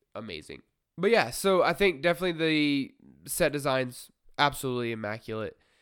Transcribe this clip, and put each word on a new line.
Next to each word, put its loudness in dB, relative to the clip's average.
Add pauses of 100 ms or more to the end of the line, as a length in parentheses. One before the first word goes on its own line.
(140)
amazing. -12 (360)
But 2
yeah, 4
so 2
I 2
think 0
definitely 0 (920)
the -16
set 0
designs, -2 (280)
absolutely 0
immaculate. -6 (260)